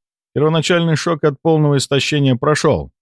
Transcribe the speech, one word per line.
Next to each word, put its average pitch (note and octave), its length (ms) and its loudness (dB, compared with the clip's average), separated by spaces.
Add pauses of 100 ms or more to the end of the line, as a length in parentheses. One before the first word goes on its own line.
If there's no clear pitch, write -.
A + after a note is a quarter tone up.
(340)
Первоначальный D#3+ 640 0
шок E3 280 -4
от D3 180 -2
полного D3+ 340 2
истощения C#3 600 0
прошел. B2+ 560 0 (100)